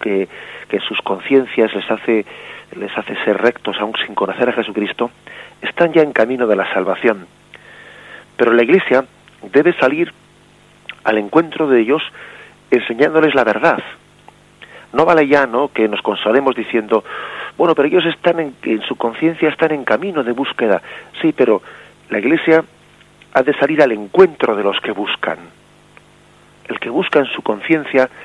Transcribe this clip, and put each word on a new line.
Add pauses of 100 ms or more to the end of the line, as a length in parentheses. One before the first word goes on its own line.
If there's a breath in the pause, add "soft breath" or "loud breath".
que, (400 loud breath)
que
en
sus
conciencias
les
hace, (500 loud breath)
les
hace
ser
rectos
aun (100)
sin
conocer
a
Jesucristo, (500 loud breath)
están
ya
en
camino
de
la
salvación. (1080 loud breath)
Pero
la
Iglesia (480)
debe
salir (920)
al
encuentro
de
ellos (680 loud breath)
enseñándoles
la
verdad. (1080 loud breath)
No
vale
ya,
¿no?,
que
nos
consolemos
diciendo, (520 loud breath)
"Bueno,
pero
ellos
están
en,
en
su
conciencia
están
en
camino
de
búsqueda". (400 loud breath)
Sí,
pero (480 loud breath)
la
Iglesia (680)
ha
de
salir
al
encuentro
de
los
que
buscan. (1300)
El
que
busca
en
su
conciencia (140 loud breath)